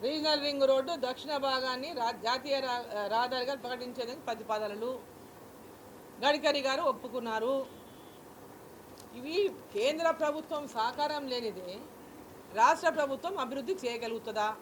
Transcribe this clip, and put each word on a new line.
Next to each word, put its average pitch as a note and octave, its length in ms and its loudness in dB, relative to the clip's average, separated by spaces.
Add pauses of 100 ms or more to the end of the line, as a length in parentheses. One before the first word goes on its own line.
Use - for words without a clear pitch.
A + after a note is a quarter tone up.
రీజనల్ D4+ 420 4
రింగ్ C#4 240 4
రోడ్డు C4 220 6 (120)
దక్షిణ C4 280 -2 (120)
భాగాన్ని C4 540 0
రా-, A#3 260 0
జాతీయ C4 400 2
రా-, A#3+ 220 0 (260)
రహదారిగా B3 420 2 (100)
ప్రకటించేందుకు B3 640 -4
ప్రతిపాదనలు G#3+ 640 -2 (1300)
గడ్కరీ C#4+ 440 4
గారు C4+ 160 2 (100)
ఒప్పుకున్నారు. A#3 640 0 (1600)
ఇవి D4 180 -4 (380)
కేంద్ర D4+ 340 4 (120)
ప్రభుత్వం D4+ 420 0 (120)
సహకారం C#4+ 480 0 (100)
లేనిదే G3 380 -4 (920)
రాష్ట్ర D#4+ 380 8
ప్రభుత్వం D4 360 0 (100)
అభివృద్ధి C4+ 400 -2
చేయగలుగుతుందా? A3+ 640 -2 (120)